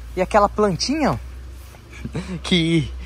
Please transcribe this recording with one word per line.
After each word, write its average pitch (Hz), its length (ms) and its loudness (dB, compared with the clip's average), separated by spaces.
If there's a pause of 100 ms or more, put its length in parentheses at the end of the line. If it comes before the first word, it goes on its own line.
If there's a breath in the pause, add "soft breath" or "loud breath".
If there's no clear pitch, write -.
(160)
E - 60 -2
aquela 202 260 6
plantinha, 214 680 2
ó, 117 40 0 (640)
<laughs> - 640 -8
que 165 480 2 (140 loud breath)